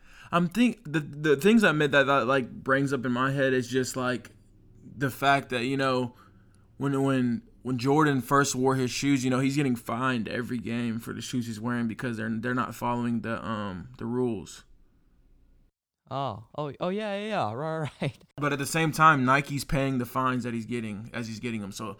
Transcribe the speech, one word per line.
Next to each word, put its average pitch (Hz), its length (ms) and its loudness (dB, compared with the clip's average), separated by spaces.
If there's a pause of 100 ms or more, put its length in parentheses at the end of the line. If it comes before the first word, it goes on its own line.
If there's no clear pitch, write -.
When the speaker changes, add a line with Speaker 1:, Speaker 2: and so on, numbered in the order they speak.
(320)
Speaker 1:
I'm 175 160 2
think-, 233 360 2
the, 151 140 -2
the 147 380 2
things 208 260 6
that 165 120 6
made 151 180 2
that, 139 140 6
that, 135 200 4
like, 131 240 2
brings 135 420 0
up 131 140 -2
in 123 60 0
my 131 180 0
head 135 220 2
is 127 160 0
just, 127 280 -2
like, 123 340 -4 (680)
the 131 140 -2
fact 139 400 2
that, 120 140 0
you 135 120 -2
know, 127 380 0 (640)
when, 135 260 0
when, 127 380 2 (200)
when 127 160 -4
Jordan 139 420 4
first 139 360 2
wore 131 180 2
his 127 160 0
shoes, 139 320 2
you 127 80 0
know, 127 80 2
he's 135 160 0
getting 135 220 2
fined 120 500 -2
every 117 320 -6
game 117 400 -4
for 117 140 -10
the 107 80 -8
shoes 117 260 -4
he's 107 140 -8
wearing 120 260 -2
because 113 300 -4
they're, 110 120 -6
they're 113 240 -4
not 120 220 -4
following 120 460 -2
the, 110 260 -6
um, 101 520 -8
the 117 80 -8
rules. 117 580 -4 (1500)
Speaker 2:
Oh, 123 340 -6 (120)
oh, 147 140 -6 (100)
oh, 180 100 -2
yeah, 202 280 -4
yeah, 208 80 -8
yeah, 151 260 -2
<laughs> - 20 -6
right, 156 360 -4 (100)
right. 151 180 -4 (180)
Speaker 1:
But 143 160 0
at 139 60 -2
the 139 80 -2
same 160 260 0
time, 156 320 6
Nike's 139 400 2
paying 135 340 0
the 120 60 -2
fines 127 400 -2
that 120 80 -4
he's 113 140 -6
getting 110 480 -8
as 117 120 -6
he's 110 140 -8
getting 113 220 -6
them. 98 100 -10
So 107 280 -10